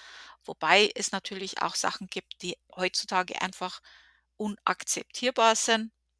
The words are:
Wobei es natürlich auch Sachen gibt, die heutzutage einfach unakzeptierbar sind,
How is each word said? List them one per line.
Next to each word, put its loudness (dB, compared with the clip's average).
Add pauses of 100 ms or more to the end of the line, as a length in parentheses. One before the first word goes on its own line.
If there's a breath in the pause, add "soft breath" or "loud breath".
(440 loud breath)
Wobei 6
es -4
natürlich -6
auch -2
Sachen -2
gibt, -12
die -8 (180)
heutzutage -2
einfach -8 (580 soft breath)
unakzeptierbar 0
sind, 0 (280)